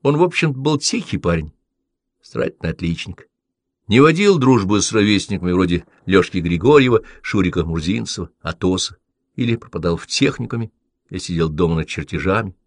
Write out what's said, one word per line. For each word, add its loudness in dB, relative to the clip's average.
Он, 0
в 4
общем-то, 0
был -2
тихий -4
парень, -2
старательный -6
отличник. -6
Не 4
водил 4
дружбы 4
с -4
ровесниками 0
вроде 0
Лёшки 2
Григорьева, 4
Шурика -2
Мурзинцева, -6
Атоса, -4
или -2
пропадал -6
в -14
техникуме, -4
или -10
сидел -2
дома 0
над -4
чертежами. -4